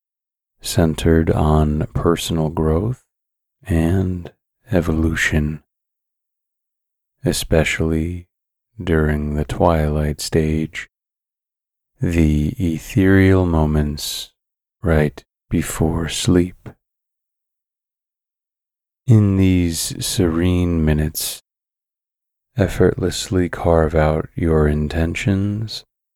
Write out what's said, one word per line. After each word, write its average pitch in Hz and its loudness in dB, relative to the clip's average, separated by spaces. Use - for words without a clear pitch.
centered 82 2
on 78 2
personal 82 -2
growth 82 -2
and 87 -2
evolution, 80 -2
especially 82 -2
during 76 0
the 76 -2
twilight 76 0
stage, 78 -2
the 78 0
ethereal 95 2
moments 76 -2
right 78 0
before 82 -2
sleep. - 0
In 104 6
these 90 2
serene 87 0
minutes, 76 -2
effortlessly 90 0
carve 82 0
out 78 0
your 78 2
intentions, 85 -2